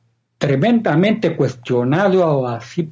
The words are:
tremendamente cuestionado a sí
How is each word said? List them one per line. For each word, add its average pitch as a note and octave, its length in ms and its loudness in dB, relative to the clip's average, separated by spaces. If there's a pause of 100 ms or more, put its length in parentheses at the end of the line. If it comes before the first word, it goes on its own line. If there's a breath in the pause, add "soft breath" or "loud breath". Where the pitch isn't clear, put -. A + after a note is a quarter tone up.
(400)
tremendamente E3+ 960 0
cuestionado C#3+ 1120 0
a A#2 120 -6
sí E3 320 -8